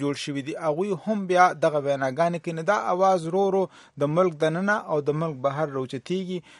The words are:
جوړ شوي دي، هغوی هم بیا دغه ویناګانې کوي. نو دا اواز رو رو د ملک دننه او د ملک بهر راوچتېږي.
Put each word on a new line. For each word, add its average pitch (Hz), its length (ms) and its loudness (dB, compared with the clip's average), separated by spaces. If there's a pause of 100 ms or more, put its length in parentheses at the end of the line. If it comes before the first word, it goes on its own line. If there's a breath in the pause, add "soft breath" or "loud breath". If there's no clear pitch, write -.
جوړ 143 120 0
شوي 139 280 -6
دي، 139 160 -8
هغوی 165 340 -2 (160)
هم 202 200 -2
بیا 180 260 6
دغه 151 320 2
ویناګانې 139 580 0
کوي. 170 100 -6
نو 160 80 -6
دا 196 160 2 (160)
اواز 185 340 4
رو 190 240 2
رو 190 120 2 (360 loud breath)
د 143 40 -2
ملک 165 380 2
دننه 185 360 2 (120)
او 151 120 0
د 139 80 -2
ملک 156 260 -2
بهر 139 340 -2
راوچتېږي. 175 720 -4 (200 loud breath)